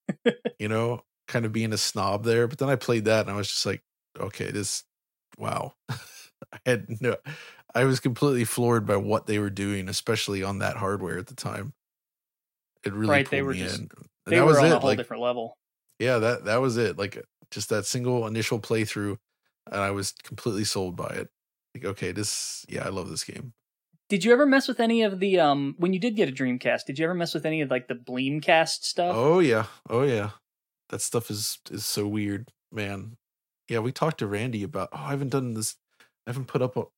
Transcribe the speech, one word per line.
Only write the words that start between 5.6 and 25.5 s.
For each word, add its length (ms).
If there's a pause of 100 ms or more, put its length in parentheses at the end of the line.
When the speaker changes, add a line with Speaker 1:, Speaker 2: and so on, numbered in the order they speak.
Speaker 2:
<laughs> 80
I 760
had 360
no, 160 (580)
I 80
was 160
completely 460
floored 400
by 100
what 320
they 100
were 120
doing, 400
especially 540
on 160
that 180
hardware 400
at 100
the 80
time. 380 (1120)
It 80
really 180
Speaker 1:
Right, 180
they 100
Speaker 2:
pulled 80
Speaker 1:
were 60
Speaker 2:
me 60
Speaker 1:
just, 200
Speaker 2:
in. 120
And 160 (200)
Speaker 1:
they 100
Speaker 2:
that 60
Speaker 1:
were 80
Speaker 2:
was 80
Speaker 1:
on 80
Speaker 2:
it. 40
Speaker 1:
a 80
whole 120
Speaker 2:
Like, 60
Speaker 1:
different 260
level. 340 (420)
Speaker 2:
yeah, 200
that, 260
that 160
was 160
it. 200
Like, 240 (300)
just 180
that 160
single 420
initial 320
playthrough, 580 (540)
and 80
I 120
was 220 (100)
completely 420
sold 300
by 140
it. 200 (440)
Like, 120
"Okay, 260
this, 560
yeah, 180
I 40
love 200
this 140
game." 300 (560)
Speaker 1:
Did 160
you 80
ever 120
mess 220
with 120
any 220
of 180
the, 200
um, 380